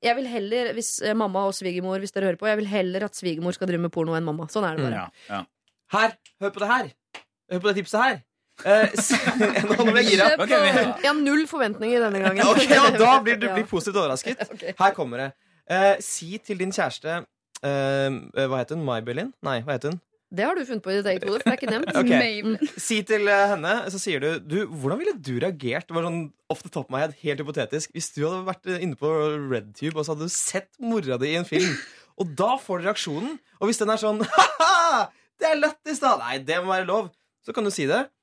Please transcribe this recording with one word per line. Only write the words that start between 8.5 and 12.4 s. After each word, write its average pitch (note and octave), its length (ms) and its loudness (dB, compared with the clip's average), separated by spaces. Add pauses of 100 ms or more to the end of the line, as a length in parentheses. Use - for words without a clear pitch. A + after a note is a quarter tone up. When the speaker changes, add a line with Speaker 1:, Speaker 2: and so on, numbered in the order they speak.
Speaker 3:
Eh, G#3 300 6
s-, A3 180 2
<laughs> A3 540 2
nå A3+ 240 4
ble A#3 140 6
jeg G#3 100 4
gira. G3 160 8
Speaker 4:
Kjør D#4 80 4
på. F3+ 60 0
Speaker 2:
Ok, G#3+ 60 -4
vi G#3 520 4
Speaker 1:
Jeg C#4 80 2
har D4+ 80 2
null D4 300 2
forventninger A#3+ 520 0
denne G3+ 220 0
gangen. F#3+ 240 2